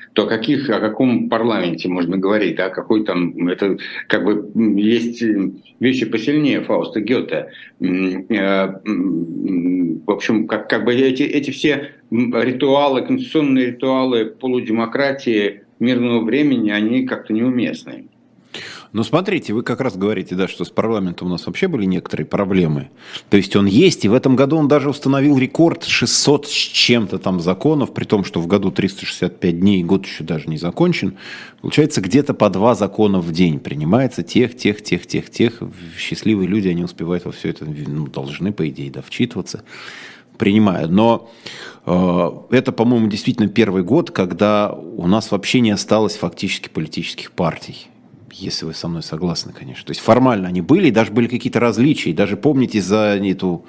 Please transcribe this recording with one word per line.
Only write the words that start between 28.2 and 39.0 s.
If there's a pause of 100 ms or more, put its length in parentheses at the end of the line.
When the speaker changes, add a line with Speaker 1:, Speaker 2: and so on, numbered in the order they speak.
Speaker 2:
что
в
году
триста
шестьдесят
пять
дней,
год
ещё
даже
не
закончен. (460)
Получается,
где-то
по
два
закона
в
день
принимается,
тех,
тех,
тех,
тех,
тех. (360)
Счастливые
люди,
они
успевают
во
всё
это,
ну,
должны,
по
идее,
да,